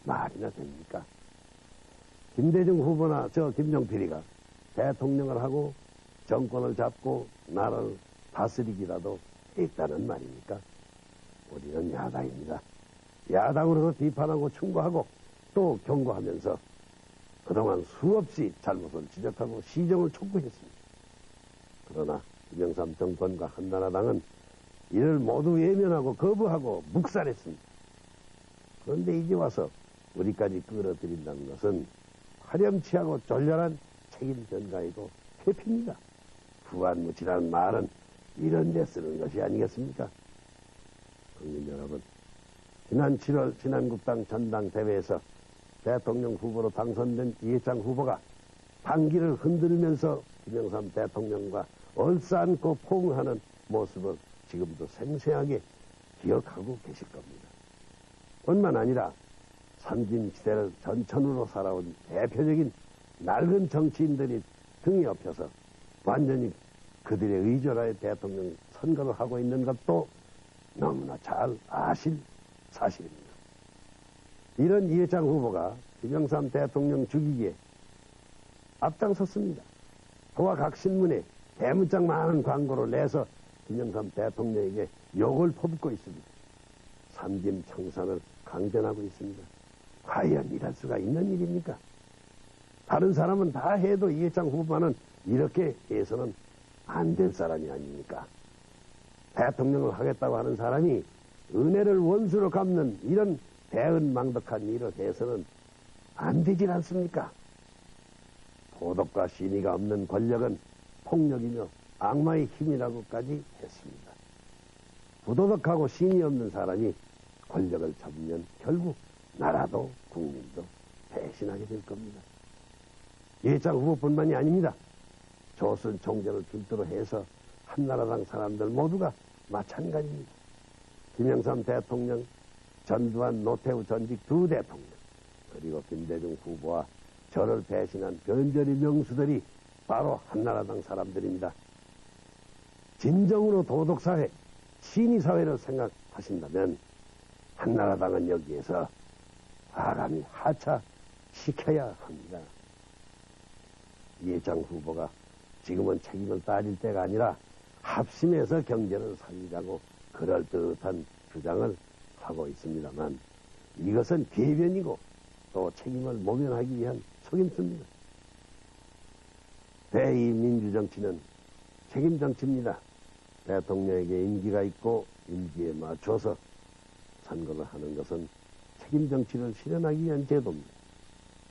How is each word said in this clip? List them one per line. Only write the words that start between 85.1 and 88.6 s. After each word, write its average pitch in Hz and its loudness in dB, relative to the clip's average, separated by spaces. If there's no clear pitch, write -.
욕을 135 4
퍼붓고 160 -4
있습니다. 98 -12
삼김 95 -4
청산을 92 -6
강변하고 104 -2